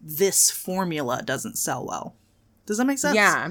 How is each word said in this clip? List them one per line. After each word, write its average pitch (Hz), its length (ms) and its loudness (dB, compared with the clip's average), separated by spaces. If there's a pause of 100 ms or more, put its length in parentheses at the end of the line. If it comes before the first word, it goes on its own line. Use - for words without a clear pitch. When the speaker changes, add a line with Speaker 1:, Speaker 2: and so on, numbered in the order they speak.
Speaker 1:
this 165 500 2
formula 160 720 -2
doesn't 131 360 -6
sell 131 260 -4
well. - 300 -8 (500)
Does 208 140 -4
that 254 80 2
make 269 120 0
sense? 294 180 2
Speaker 2:
Yeah. 170 340 4